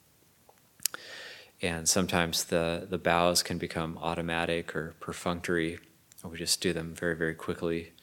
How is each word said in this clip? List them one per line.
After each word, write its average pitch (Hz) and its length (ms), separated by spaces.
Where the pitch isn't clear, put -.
And 82 280
sometimes 87 560
the, 85 440
the 92 100
bows 87 440
can 87 160
become 82 400
automatic 85 760
or 80 240
perfunctory, 85 800
or 90 80
we 82 80
just - 240
do 90 100
them 82 220
very, 85 200
very 80 200
quickly 85 580